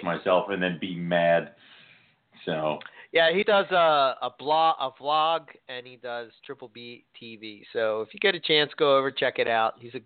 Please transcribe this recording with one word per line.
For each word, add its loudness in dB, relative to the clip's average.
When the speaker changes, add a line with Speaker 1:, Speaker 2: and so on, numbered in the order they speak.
Speaker 1:
myself 0
and -4
then -2
be -8
mad. 2
So. -2
Speaker 2:
Yeah, 4
he 2
does 4
a, 4
a -4
blog, 2
a -4
vlog, -2
and -10
he -20
does -10
Triple -16
B -18
T -16
V. -16
So 0
if -12
you -12
get 2
a -10
chance, 2
go 4
over, 0
check -2
it 0
out. 2
He's -16
a, -14